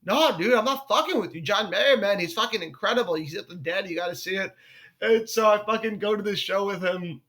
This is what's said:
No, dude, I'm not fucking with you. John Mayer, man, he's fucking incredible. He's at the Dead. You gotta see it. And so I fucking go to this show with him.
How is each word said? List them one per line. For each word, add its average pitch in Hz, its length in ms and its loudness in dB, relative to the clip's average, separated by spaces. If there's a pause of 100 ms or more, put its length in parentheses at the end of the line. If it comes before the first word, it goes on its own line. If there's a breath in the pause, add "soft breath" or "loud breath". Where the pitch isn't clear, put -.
No, 254 320 2
dude, 202 180 2
I'm 220 100 4
not 262 240 -2
fucking 320 320 2
with 180 140 -4
you. 165 60 -10
John 202 300 0
Mayer, 247 260 4
man, 202 240 2
he's 170 140 -4
fucking 220 280 -2
incredible. 185 520 -2
He's 160 220 -6
at - 120 -10
the 175 80 -16
Dead. 180 320 -4
You 170 80 -6
gotta 175 180 -4
see 180 220 -6
it. 190 180 -4 (460 loud breath)
And 220 280 2
so 220 200 4
I 208 160 6
fucking 220 340 -2
go 208 160 0
to 208 80 -2
this 202 160 -2
show 196 280 -2
with 196 160 -4
him. 180 460 -4